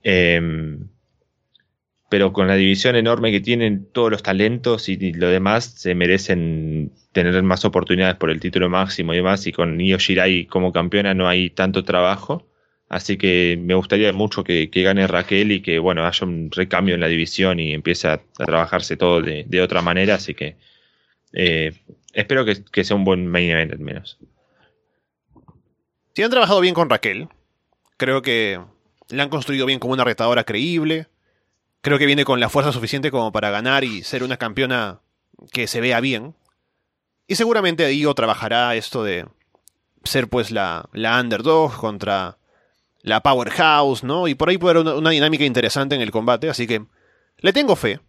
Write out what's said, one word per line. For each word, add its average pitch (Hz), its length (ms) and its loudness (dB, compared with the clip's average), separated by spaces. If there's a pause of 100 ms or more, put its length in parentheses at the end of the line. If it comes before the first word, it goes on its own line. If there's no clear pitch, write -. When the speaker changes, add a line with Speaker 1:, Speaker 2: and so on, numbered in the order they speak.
Speaker 1:
Em, 85 840 0 (1200)
pero 98 220 4
con 98 160 2
la 98 80 4
división 98 400 4
enorme 113 360 2
que 98 100 2
tienen 110 500 0
todos 117 200 2
los 101 120 -4
talentos 110 640 0
y, 95 60 -2
y 95 200 -4
lo 87 160 0
demás, 98 360 2
se - 300 -6
merecen 82 1000 -2 (180)
tener 90 320 2
más 92 220 0
oportunidades 90 500 0
por 80 140 -2
el 80 100 -2
título 90 300 0
máximo 92 440 -2
y 87 40 0
demás, 95 300 0
y 85 40 -6
con 85 300 -2
Io 95 160 2
Shirai 92 480 0
como 90 260 0
campeona 95 420 0
no 92 140 0
hay 90 220 0
tanto 95 340 -2
trabajo, 95 640 -2 (400)
así 95 300 -6
que 90 440 2
me 87 120 0
gustaría 98 400 2
mucho 98 320 -2
que, 82 240 0
que 92 140 0
gane 95 240 4
Raquel 95 440 0
y 98 100 0
que, 82 180 0
bueno, 85 260 0
haya 87 200 -2
un 82 260 -6
recambio 92 440 0
en 87 60 -4
la 82 60 0
división 85 520 0
y 78 140 -4
empiece 85 340 -2
a, 78 60 2
a - 320 -8
trabajarse 82 500 0
todo 87 260 2
de, 78 240 -6
de 90 160 0
otra 87 200 0
manera, 92 340 2
así - 180 -8
que, 73 220 -10 (800)
eh, 80 400 0 (400)
espero 131 320 0
que, 101 180 -2
que 98 220 -2
sea 104 100 0
un 98 80 0
buen 90 240 0
main 87 220 0
event 80 240 0
al 78 60 -12
menos. - 380 -12 (2000)
Speaker 2:
Sí, 202 80 0
han 233 80 0
trabajado 202 300 4
bien 180 120 2
con 165 160 2
Raquel. 113 380 -2 (680)
Creo 131 240 0
que 113 380 0 (500)
la 139 140 -2
han 143 60 -4
construido 135 360 -2
bien 131 140 -2
como 123 140 -4
una 131 100 0
retadora 120 420 0
creíble. 156 640 -2 (720)
Creo 143 180 0
que 143 80 4
viene 143 180 4
con 127 140 2
la 113 100 2
fuerza 143 220 0
suficiente 131 400 -4
como 113 200 -2
para 104 200 -2
ganar 127 320 0
y 107 180 -6
ser 127 220 -6
una 127 140 -6
campeona 120 600 -4 (520)
que 117 160 -4
se 120 120 -4
vea 120 200 0
bien. 131 340 -4 (920)
Y 196 80 -2
seguramente 180 580 2
Io 147 220 2
trabajará 117 600 0
esto 113 280 -6
de 90 240 -4 (760)
ser, 123 240 -2
pues, 117 220 -2
la, 92 420 -4
la 113 300 0
underdog 123 560 0
contra 98 600 -4 (640)
la 110 180 2
powerhouse, 139 840 2
¿no? 165 240 -2
Y 143 60 0
por 156 160 0
ahí 180 80 2
puede 175 140 2
haber 165 160 4
una, 147 80 -2
una 160 160 2
dinámica 151 340 2
interesante 135 480 0
en 131 80 -2
el 107 80 -2
combate, 120 400 0
así 123 160 -4
que 110 180 -2 (540)
le 190 160 0
tengo 254 220 4
fe. - 340 -4